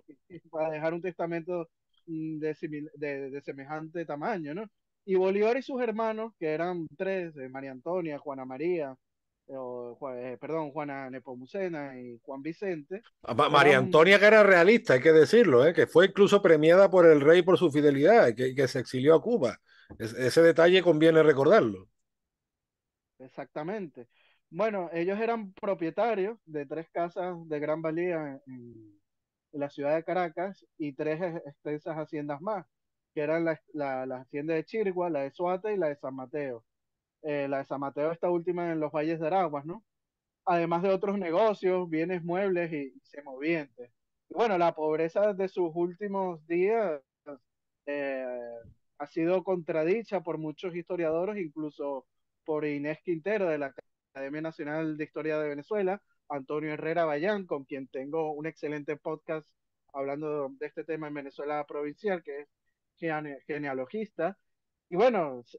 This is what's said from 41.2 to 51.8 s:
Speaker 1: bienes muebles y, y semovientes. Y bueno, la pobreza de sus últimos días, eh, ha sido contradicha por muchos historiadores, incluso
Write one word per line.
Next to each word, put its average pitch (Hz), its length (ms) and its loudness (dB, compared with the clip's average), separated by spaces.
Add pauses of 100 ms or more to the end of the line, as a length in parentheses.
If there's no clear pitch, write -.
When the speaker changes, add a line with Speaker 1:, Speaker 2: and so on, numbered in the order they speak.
Speaker 1:
bienes 165 340 -4
muebles 175 480 -2
y, 143 240 -8
y - 100 -20
semovientes. 143 840 -8 (400)
Y 156 60 -16
bueno, 196 240 0
la 170 160 2
pobreza 160 580 -2
de 190 140 -4
sus 175 260 -2
últimos 180 720 -6
días, 180 560 0 (840)
eh, 139 400 -6 (720)
ha 147 80 -10
sido 175 360 -2
contradicha 180 800 -2
por 160 160 -6
muchos 156 380 -10
historiadores, 175 680 -4
incluso 147 640 -8 (400)